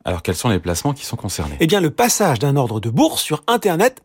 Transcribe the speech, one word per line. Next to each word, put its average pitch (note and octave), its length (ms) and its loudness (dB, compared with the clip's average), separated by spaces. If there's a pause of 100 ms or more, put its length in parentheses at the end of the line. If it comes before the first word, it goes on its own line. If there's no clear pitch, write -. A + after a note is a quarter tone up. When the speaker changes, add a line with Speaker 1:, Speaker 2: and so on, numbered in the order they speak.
Speaker 1:
Alors F2 180 -4
quels F#2+ 100 0
sont A#2+ 160 -2
les G2 80 2
placements F2 360 -2
qui - 120 -14
sont - 100 -10
concernés ? D#2 440 -6
Speaker 2:
Eh E3+ 80 2
bien, G3 140 4
le D#3 100 2
passage F#3+ 480 2
d'un C#3 160 2
ordre A2+ 240 0
de A2 100 -4
bourse C4 320 2
sur - 240 -6
Internet, A3 580 2